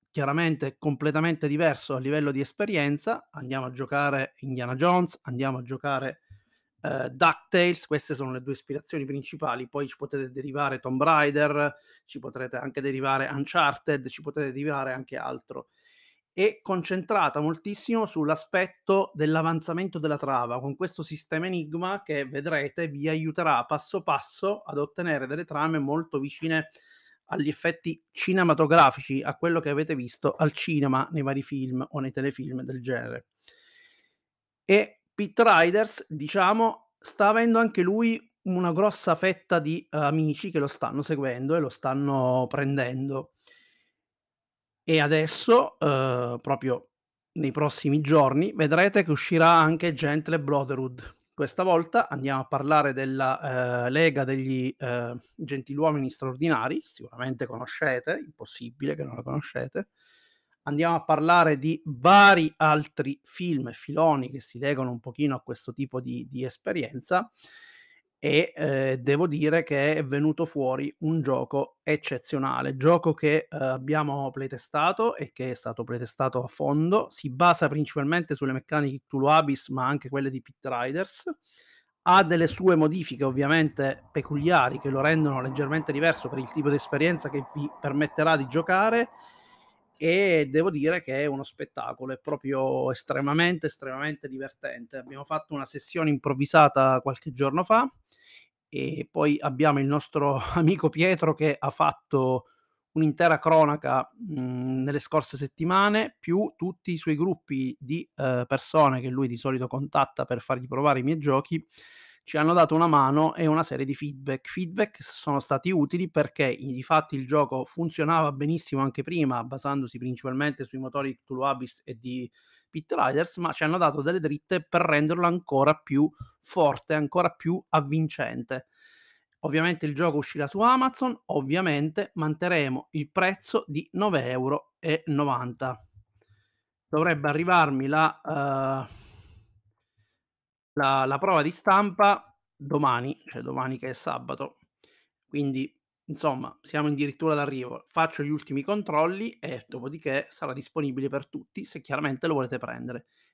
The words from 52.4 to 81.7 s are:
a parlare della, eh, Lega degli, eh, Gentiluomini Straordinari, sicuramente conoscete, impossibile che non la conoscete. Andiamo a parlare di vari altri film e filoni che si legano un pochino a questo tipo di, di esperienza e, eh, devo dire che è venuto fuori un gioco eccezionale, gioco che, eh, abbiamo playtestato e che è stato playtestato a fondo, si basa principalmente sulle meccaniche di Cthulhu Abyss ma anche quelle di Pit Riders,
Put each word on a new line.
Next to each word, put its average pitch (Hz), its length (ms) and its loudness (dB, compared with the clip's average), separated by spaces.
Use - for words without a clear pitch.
a 131 40 -8
parlare 143 480 2
della, 131 920 -2
eh, 123 40 0
Lega 139 340 2
degli, 131 540 -2
eh, 120 400 -6
Gentiluomini 143 760 -2
Straordinari, 131 760 -2
sicuramente 120 640 -8
conoscete, 127 760 -4
impossibile 127 720 -10
che 151 100 -8
non 131 120 -10
la - 80 -10
conoscete. 135 640 -6
Andiamo 156 280 0
a 165 100 -2
parlare 160 540 6
di 156 280 -2
vari 170 720 8
altri 151 640 0
film 147 460 -4
e 113 40 -12
filoni 143 560 0
che 127 120 -12
si - 180 -16
legano 131 320 -2
un 120 80 -8
pochino 135 360 -2
a 123 60 -10
questo - 320 -10
tipo 139 280 -6
di, 123 280 -10
di 131 160 -8
esperienza 175 840 -4
e, 147 380 2
eh, 135 460 0
devo 143 260 2
dire 156 360 0
che 147 320 0
è 151 100 -2
venuto 151 400 0
fuori 139 540 -4
un 160 220 0
gioco 135 600 -2
eccezionale, 135 960 -4
gioco 165 360 4
che, 151 220 2
eh, - 140 -2
abbiamo 139 800 -2
playtestato 151 840 -2
e - 160 -10
che 127 180 -6
è - 20 -6
stato 113 300 -8
playtestato 123 580 -4
a 123 60 -10
fondo, 156 640 0
si - 200 -10
basa 160 380 4
principalmente 151 640 -2
sulle 135 200 -2
meccaniche 143 400 -2
di 139 80 -12
Cthulhu 135 240 -2
Abyss 147 420 4
ma 131 180 -4
anche 139 220 -2
quelle 139 220 -4
di 131 120 -8
Pit - 200 -20
Riders, 135 640 -6